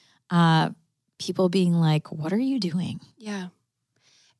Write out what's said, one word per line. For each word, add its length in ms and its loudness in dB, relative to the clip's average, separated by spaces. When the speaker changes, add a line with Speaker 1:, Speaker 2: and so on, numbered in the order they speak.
Speaker 1:
uh, 400 4
people 300 -2
being 320 2
like, 320 0
"What 200 -6
are 60 0
you 220 -2
doing?" 400 -4
Speaker 2:
Yeah. 320 -12